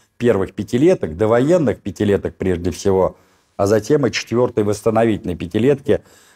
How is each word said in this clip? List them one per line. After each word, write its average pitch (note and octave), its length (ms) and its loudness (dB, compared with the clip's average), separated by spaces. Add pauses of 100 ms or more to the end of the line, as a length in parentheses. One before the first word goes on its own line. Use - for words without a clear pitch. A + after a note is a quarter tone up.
(180)
первых G#2+ 360 0
пятилеток, A#2+ 640 0
довоенных B2 640 2
пятилеток G2+ 540 -2
прежде F2 360 -2
всего, F#2+ 460 0 (400)
а G2+ 80 0
затем A2 420 2
и G2 40 -2
четвёртой A#2 520 -2
восстановительной G#2 720 -2
пятилетки, A2 640 -2 (340)